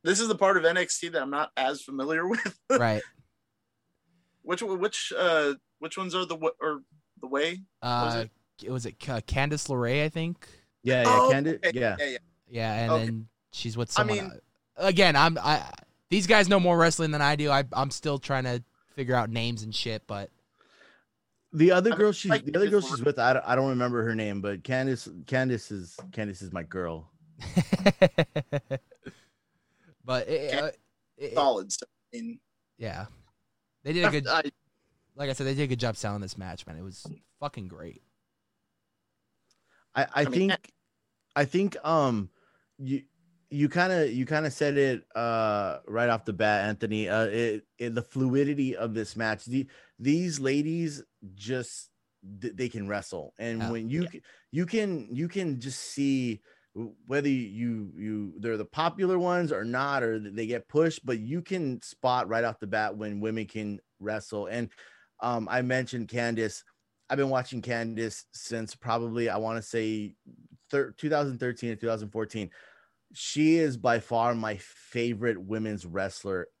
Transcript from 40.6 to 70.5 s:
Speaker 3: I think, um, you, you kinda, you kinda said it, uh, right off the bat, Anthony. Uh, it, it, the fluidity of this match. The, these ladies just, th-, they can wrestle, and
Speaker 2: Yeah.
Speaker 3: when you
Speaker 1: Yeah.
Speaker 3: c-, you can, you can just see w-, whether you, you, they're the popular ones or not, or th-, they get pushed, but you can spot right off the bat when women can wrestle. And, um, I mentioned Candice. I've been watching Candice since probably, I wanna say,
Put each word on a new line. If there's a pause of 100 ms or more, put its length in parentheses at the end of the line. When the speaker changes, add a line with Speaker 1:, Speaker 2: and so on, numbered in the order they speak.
Speaker 3:
I
think,
um, (480)
you, (480)
you
kinda,
you
kinda
said
it, (100)
uh,
right
off
the
bat,
Anthony.
Uh,
it, (120)
it,
the
fluidity
of
this
match.
The, (320)
these
ladies (320)
just, (520)
th-,
they
can
wrestle,
and
Speaker 2:
Yeah.
Speaker 3:
when
you
Speaker 1:
Yeah.
Speaker 3:
c-, (300)
you
can,
you
can
just
see (340)
w-, (140)
whether
you,
you,
they're
the
popular
ones
or
not,
or
th-,
they
get
pushed,
but
you
can
spot
right
off
the
bat
when
women
can (200)
wrestle.
And, (520)
um,
I
mentioned
Candice. (460)
I've
been
watching
Candice
since
probably,
I
wanna
say, (540)